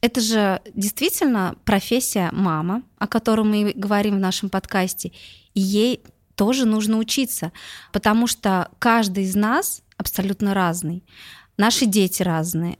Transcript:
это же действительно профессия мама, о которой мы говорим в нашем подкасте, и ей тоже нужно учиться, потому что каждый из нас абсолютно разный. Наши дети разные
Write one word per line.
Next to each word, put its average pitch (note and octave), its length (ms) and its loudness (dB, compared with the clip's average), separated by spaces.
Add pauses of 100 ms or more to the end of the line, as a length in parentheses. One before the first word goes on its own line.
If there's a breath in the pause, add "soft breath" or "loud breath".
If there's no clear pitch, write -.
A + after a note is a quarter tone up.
это A#3+ 200 0
же G#3+ 400 0 (140)
действительно A3+ 880 0
профессия G3+ 680 0
мама, F3+ 500 0 (160)
о G#3 100 -4
которой A3 360 0
мы G#3 300 2
говорим G3+ 420 0
в F#3+ 40 2
нашем F#3+ 300 -2
подкасте, F#3 600 -2 (440 loud breath)
и G3+ 60 0
ей G#3 400 2 (360)
тоже B3 300 2
нужно A3 320 2
учиться, A3+ 520 -4 (420 loud breath)
потому A3 360 2
что F#3 400 0 (100)
каждый G#3 460 2
из F#3+ 100 -4
нас A3+ 480 0 (140)
абсолютно G3 580 -2
разный. F3 480 -2 (540 loud breath)
Наши A3+ 300 2
дети G3 360 2
разные E3+ 580 -2